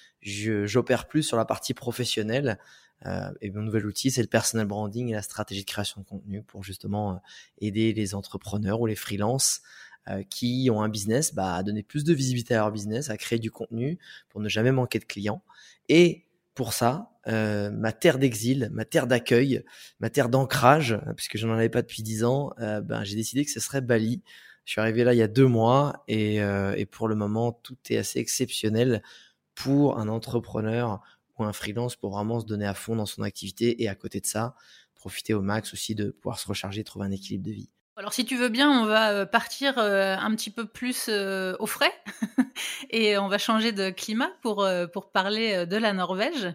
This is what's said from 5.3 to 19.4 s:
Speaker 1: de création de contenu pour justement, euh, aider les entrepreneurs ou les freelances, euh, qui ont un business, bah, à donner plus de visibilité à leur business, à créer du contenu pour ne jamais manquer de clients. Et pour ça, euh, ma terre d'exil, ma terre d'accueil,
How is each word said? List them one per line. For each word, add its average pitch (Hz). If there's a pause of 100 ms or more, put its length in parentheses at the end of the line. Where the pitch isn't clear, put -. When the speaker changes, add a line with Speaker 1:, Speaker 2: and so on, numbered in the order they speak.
Speaker 1:
de 95
création -
de 95
contenu 101
pour 98
justement, 101
euh, 90 (440)
aider 107
les 101
entrepreneurs 101
ou 117
les 104
freelances, 107 (480)
euh, 98
qui 123
ont 107
un 107
business, 107
bah, 92
à 92
donner 104
plus 147
de 165
visibilité 127
à 110
leur 107
business, 107
à 107
créer -
du 113
contenu 120 (320)
pour 104
ne 104
jamais 110
manquer 123
de -
clients. 101 (480)
Et 165 (320)
pour 110
ça, 131 (180)
euh, 107
ma 107
terre -
d'exil, 120
ma 107
terre 135
d'accueil, 123 (380)